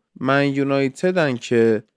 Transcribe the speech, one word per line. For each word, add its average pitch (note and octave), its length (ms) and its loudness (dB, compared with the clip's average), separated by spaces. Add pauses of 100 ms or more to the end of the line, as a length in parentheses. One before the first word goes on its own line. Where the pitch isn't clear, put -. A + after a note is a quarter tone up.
(200)
من C#3 340 0
یونایتدن C#3 840 -2
که A2+ 460 2 (140)